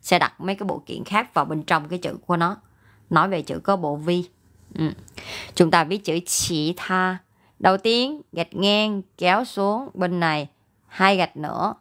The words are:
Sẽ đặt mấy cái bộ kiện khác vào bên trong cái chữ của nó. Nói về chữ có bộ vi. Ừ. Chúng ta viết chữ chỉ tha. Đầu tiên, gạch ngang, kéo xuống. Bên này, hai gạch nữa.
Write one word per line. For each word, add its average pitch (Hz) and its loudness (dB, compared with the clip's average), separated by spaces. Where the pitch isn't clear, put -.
Sẽ 180 4
đặt - 0
mấy 190 -4
cái 196 -8
bộ - -6
kiện - -10
khác 220 -2
vào 147 2
bên 156 -6
trong 156 -2
cái 180 -6
chữ - -8
của 175 0
nó. 175 0
Nói 170 4
về 175 -2
chữ 165 -8
có 196 2
bộ 151 -4
vi. 175 -2
Ừ. 156 -2
Chúng 170 6
ta 170 6
viết 196 -4
chữ 165 0
chỉ 160 -2
tha. 185 -2
Đầu 190 6
tiên, 247 0
gạch 170 -6
ngang, 208 2
kéo 190 2
xuống. 208 -2
Bên 180 -2
này, 151 0
hai 190 4
gạch 175 0
nữa. 151 -4